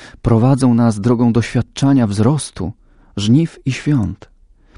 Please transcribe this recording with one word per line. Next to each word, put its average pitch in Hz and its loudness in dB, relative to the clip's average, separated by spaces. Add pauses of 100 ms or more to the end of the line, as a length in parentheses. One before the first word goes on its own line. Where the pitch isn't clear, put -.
(220)
prowadzą 123 2
nas 117 0
drogą 120 0
doświadczania 123 0
wzrostu, 104 -2 (440)
żniw 120 0
i 127 -4
świąt. 117 -4 (480)